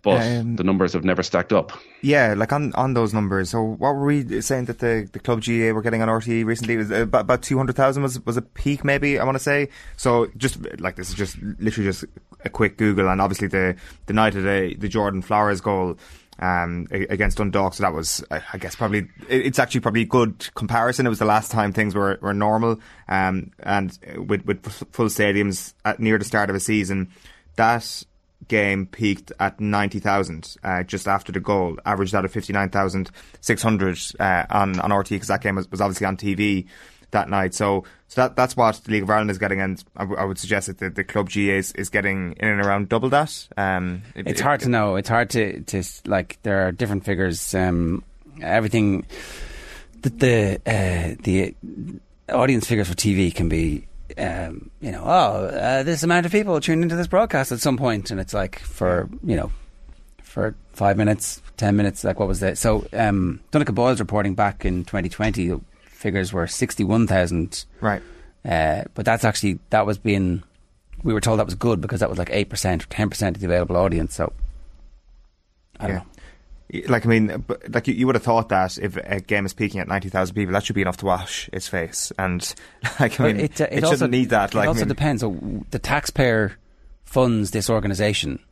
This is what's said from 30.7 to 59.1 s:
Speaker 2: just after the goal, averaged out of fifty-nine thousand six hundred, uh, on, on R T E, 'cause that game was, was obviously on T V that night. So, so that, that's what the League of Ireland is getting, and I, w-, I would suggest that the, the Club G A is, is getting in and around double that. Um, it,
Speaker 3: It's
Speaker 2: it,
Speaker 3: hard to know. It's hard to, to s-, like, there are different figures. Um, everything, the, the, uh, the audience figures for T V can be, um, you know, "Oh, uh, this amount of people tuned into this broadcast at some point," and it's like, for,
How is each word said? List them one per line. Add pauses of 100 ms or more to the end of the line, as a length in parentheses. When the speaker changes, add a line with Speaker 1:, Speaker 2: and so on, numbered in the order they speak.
Speaker 2:
just
after
the
goal,
averaged
out
of
fifty-nine
thousand (280)
six
hundred, (200)
uh,
on,
on
R
T
E,
'cause
that
game
was,
was
obviously
on
T
V (460)
that
night.
So, (240)
so
that,
that's
what
the
League
of
Ireland
is
getting,
and (140)
I,
w-,
I
would
suggest
that
the,
the
Club
G
A
is,
is
getting
in
and
around
double
that. (100)
Um, (140)
it,
Speaker 3:
It's
Speaker 2:
it,
Speaker 3:
hard
to
know.
It's
hard
to,
to
s-,
like,
there
are
different
figures.
Um, (380)
everything, (960)
the,
the, (100)
uh,
the (720)
audience
figures
for
T
V
can
be, (300)
um, (120)
you
know,
"Oh,
uh,
this
amount
of
people
tuned
into
this
broadcast
at
some
point,"
and
it's
like,
for, (140)